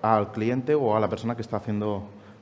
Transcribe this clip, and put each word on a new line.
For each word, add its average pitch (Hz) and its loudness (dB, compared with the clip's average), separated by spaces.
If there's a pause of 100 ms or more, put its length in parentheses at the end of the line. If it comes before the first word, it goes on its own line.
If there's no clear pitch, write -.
al 107 4
cliente 127 0
o 120 2
a 110 4
la 104 2
persona 113 -4
que 113 -6
está 110 -4
haciendo 104 -2 (400)